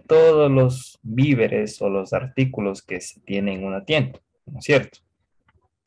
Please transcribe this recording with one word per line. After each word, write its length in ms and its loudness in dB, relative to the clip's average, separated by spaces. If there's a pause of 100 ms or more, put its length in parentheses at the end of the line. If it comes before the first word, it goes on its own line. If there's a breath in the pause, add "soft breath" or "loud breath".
todos 500 4
los 500 0
víveres 800 0
o 80 0
los 240 -4
artículos 680 -4
que 200 -12
se 200 -18
tienen 380 -6
en 60 -10
una 200 -8
tienda, 340 -2 (260)
¿no 140 -16
es 60 -18
cierto? 340 0 (880)